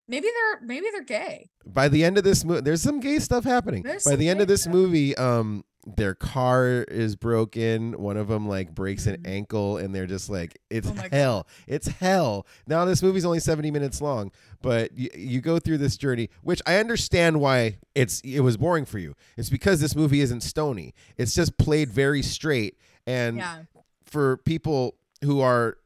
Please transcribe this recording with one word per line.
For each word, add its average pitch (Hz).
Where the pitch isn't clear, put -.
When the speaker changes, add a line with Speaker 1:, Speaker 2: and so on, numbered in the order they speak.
Speaker 1:
maybe 277
they're, 466
maybe 269
they're 392
gay." -
Speaker 2:
By 131
the 151
end 185
of 202
this 190
mo-, 160
there's 156
some 285
gay 277
stuff 247
happening. 240
Speaker 1:
There's 339
Speaker 2:
By 147
Speaker 1:
some 139
Speaker 2:
the 156
end 190
Speaker 1:
gay 208
Speaker 2:
of 190
this 196
Speaker 1:
stuff. 170
Speaker 2:
movie, 170
um, 117
their 98
car 127
is 110
broken. 113
One 101
of 104
'em, 107
like, 95
breaks 98
an 98
Speaker 1:
Mm-hmm. 87
Speaker 2:
ankle, 101
and 95
they're 92
just 95
like, 87
"It's 110
Speaker 1:
Oh -
my 202
God. 143
Speaker 2:
hell. 131
It's 143
hell." 165
Now, 165
this 180
movie's 190
only 170
seventy 151
minutes 143
long, 120
but 117
y-, 127
you 123
go 165
through 160
this 139
journey, 120
which 175
I 175
understand 175
why 123
it's, 127
it 135
was 123
boring 156
for 107
you. 76
It's 113
because 190
this 151
movie 143
isn't 120
stony. 117
It's 123
just -
played 151
very 139
straight. 127
And 120
Speaker 1:
Yeah. 165
Speaker 2:
for 135
people 156
who 143
are 120